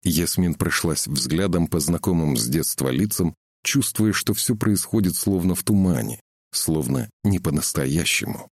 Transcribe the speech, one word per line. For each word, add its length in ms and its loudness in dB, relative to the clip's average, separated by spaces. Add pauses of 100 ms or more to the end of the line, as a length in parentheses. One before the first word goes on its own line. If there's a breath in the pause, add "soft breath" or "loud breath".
Ясмин 520 0
прошлась 520 -2
взглядом 600 0
по 120 -2
знакомым 560 0
с 120 -2
детства 420 -2
лицам, 460 0 (280)
чувствуя, 480 0
что 220 0
все 220 0
происходит 600 0
словно 400 2
в 80 -6
тумане, 560 2 (360)
словно 540 0 (140)
не 160 2
по-настоящему. 1200 -2